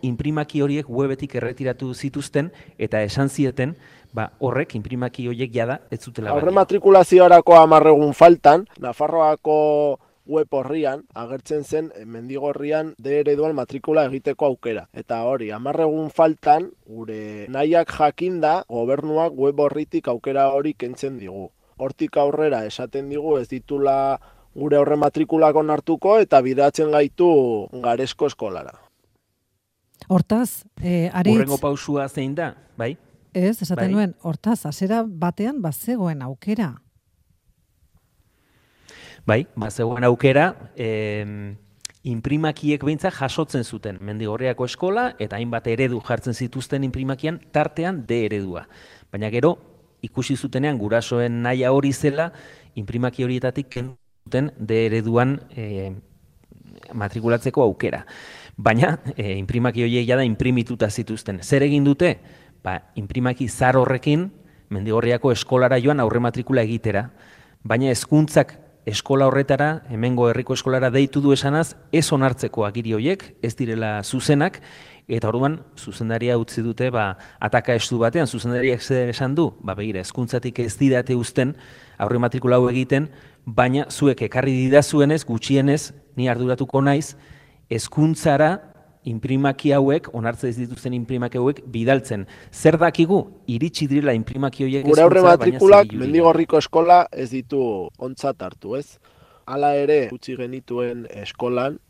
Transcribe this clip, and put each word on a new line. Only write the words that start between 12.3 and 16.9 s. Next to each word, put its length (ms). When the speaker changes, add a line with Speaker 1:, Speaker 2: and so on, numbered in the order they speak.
Speaker 2:
D 220
ereduan 340
matrikula 520
egiteko 400
aukera. 480
Eta 320
hori, 260
hamar 300
egun 280
faltan, 600
gure 640